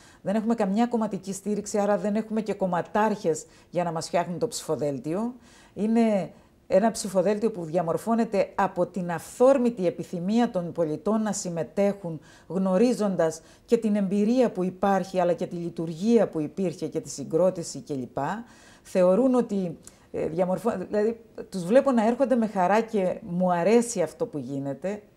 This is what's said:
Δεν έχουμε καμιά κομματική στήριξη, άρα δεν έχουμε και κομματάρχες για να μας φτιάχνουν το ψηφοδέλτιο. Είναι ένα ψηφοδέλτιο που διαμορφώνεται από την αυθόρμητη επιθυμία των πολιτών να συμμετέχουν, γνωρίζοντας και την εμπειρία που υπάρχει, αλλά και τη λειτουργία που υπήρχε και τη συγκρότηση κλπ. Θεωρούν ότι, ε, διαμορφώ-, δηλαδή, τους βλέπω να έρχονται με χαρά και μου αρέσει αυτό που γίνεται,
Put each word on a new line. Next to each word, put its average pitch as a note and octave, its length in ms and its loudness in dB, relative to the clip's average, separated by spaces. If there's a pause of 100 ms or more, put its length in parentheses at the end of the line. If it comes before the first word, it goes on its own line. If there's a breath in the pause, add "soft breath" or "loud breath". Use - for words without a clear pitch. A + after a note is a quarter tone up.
(220 loud breath)
Δεν F#3+ 120 -2
έχουμε A3 200 0
καμιά G#3+ 320 2
κομματική G#3+ 460 -4
στήριξη, G#3 460 -4
άρα G3+ 200 2
δεν G3+ 180 -2
έχουμε A3 240 -2
και G3 140 -4
κομματάρχες F#3+ 920 0 (240 loud breath)
για F3 140 0
να E3+ 80 -2
μας D#3+ 140 -4
φτιάχνουν E3+ 320 -2
το D#3+ 100 0
ψηφοδέλτιο. D3+ 840 -4 (400 loud breath)
Είναι A3 560 2 (360 loud breath)
ένα F#3+ 240 4
ψηφοδέλτιο G3+ 600 0
που F3 140 -8
διαμορφώνεται F3+ 920 0
από F#3+ 320 0
την F3 240 -6
αυθόρμητη A#3+ 760 2
επιθυμία F#3+ 640 0
των F3 220 -4
πολιτών E3+ 500 0
να G#3 100 -2
συμμετέχουν, F3 880 -2 (260 loud breath)
γνωρίζοντας F#3+ 920 2 (260 loud breath)
και A#3 100 4
την A3 200 0
εμπειρία G#3 540 2
που F3+ 140 -2
υπάρχει, F#3 560 0
αλλά F3 120 4
και E3+ 140 -2
τη F3 100 -10
λειτουργία E3+ 720 2
που D#3+ 120 -4
υπήρχε D#3+ 460 -4
και D#3 140 -6
τη D3+ 80 -8
συγκρότηση D3+ 800 -2
κλπ. C3 320 -6 (640 loud breath)
Θεωρούν G3 520 4
ότι, G3+ 420 0 (360 loud breath)
ε, E3+ 140 -4
διαμορφώ-, F3+ 500 -2 (120)
δηλαδή, G#3 320 0 (280)
τους F#3 160 -6
βλέπω C4 260 4
να A3+ 160 2
έρχονται A#3+ 280 2
με A3+ 120 2
χαρά G3 340 2
και A3 420 -2
μου F3+ 300 0
αρέσει G3 500 2
αυτό D#3 240 -4
που D#3 120 -8
γίνεται, C#3 640 -6 (140)